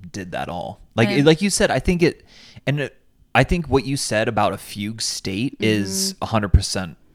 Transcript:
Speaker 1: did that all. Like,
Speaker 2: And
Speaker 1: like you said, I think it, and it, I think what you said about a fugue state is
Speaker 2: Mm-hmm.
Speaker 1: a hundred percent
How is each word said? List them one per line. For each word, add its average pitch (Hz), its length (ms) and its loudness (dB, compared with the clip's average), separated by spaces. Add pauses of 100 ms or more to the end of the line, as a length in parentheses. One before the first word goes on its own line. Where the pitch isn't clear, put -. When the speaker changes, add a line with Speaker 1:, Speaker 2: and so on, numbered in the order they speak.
(120)
Speaker 1:
did 90 200 -10
that 69 180 -6
all. - 320 -10 (140)
Like, 110 140 4
Speaker 2:
And 143 140 4
Speaker 1:
like 156 200 4
you 202 80 0
said, 185 180 2
I 117 80 0
think 175 240 0
it, - 240 2 (400)
and 139 140 0
it, 135 180 -8 (380)
I 123 80 6
think 175 260 0
what 135 160 2
you 135 120 -2
said 110 300 0
about 104 260 2
a 98 40 -8
fugue 107 420 -8
state 107 600 -4
is 98 560 0
Speaker 2:
Mm-hmm. - 80 -10
Speaker 1:
a - 20 -2
hundred 107 280 0
percent 95 440 2 (180)